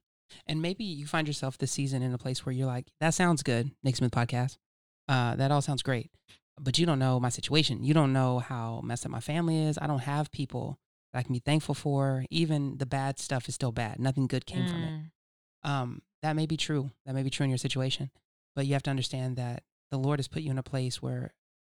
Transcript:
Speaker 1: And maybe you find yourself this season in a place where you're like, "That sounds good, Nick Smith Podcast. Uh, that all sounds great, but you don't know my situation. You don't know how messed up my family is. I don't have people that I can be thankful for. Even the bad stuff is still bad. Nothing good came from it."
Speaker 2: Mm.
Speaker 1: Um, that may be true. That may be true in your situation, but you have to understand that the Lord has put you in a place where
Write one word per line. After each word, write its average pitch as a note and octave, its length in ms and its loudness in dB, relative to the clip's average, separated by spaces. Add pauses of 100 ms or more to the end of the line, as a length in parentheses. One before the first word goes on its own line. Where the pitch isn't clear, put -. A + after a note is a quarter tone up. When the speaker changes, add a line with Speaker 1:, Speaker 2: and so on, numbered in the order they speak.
(480)
Speaker 1:
And D#3 140 -2
maybe F#3+ 220 -2
you D3+ 240 -6
find D#3 200 0
yourself C#3 300 -4
this C3+ 140 -2
season C3+ 300 0
in B2+ 120 0
a B2+ 40 -4
place - 280 -6
where C3 80 -2
you're C3 140 0
like, B2+ 200 -4 (140)
"That D#3+ 120 4
sounds F3 300 4
good, A#2+ 280 2 (120)
Nick C3 140 2
Smith B2 140 2
Podcast. B2 460 0 (520)
Uh, B2 260 2
that C3+ 160 2
all C#3+ 100 4
sounds C#3 220 -2
great, B2+ 260 -2 (500)
but B2+ 200 2
you E3+ 60 6
don't D3+ 140 4
know C3 200 4
my B2 100 2
situation. C#3 540 2
You C#3+ 100 4
don't C#3+ 200 6
know B2+ 260 4
how A#2 440 -4
messed A#2 220 -4
up - 60 -6
my A#2+ 80 -4
family D#3+ 460 2
is. D3+ 160 2
I D3+ 60 -2
don't D3 120 0
have C#3+ 320 -2
people C3 460 -6 (340)
that B2+ 80 -2
I B2 40 -2
can C3 100 -2
be B2 60 0
thankful D3+ 360 2
for. C3+ 540 0
Even D3 480 0
the C3+ 80 -2
bad C3+ 340 -2
stuff - 300 -4
is - 60 -6
still B2 180 -2
bad. A#2 260 -4
Nothing C3 280 2
good B2+ 180 -2
came - 220 -2
from E3+ 160 -2
it." D#3+ 80 -4
Speaker 2:
Mm. - 760 -12
Speaker 1:
Um, B2+ 320 -4 (200)
that D#3 140 0
may D#3 100 2
be D#3 100 0
true. C#3 360 -2 (140)
That C3+ 100 -6
may C3+ 80 0
be C3 60 0
true - 140 -2
in C3+ 60 2
your C3 80 2
situation, C3+ 520 -2 (460)
but C#3 120 -2
you C#3 60 2
have C3+ 100 0
to C#3+ 80 -2
understand B2+ 460 -2
that A#2+ 260 -6 (260)
the C#3 80 -4
Lord C#3 220 2
has C3 80 -2
put D#3+ 160 -6
you C#3+ 80 -2
in C3 80 0
a B2+ 40 -6
place C3 380 -4
where B2+ 320 -6 (280)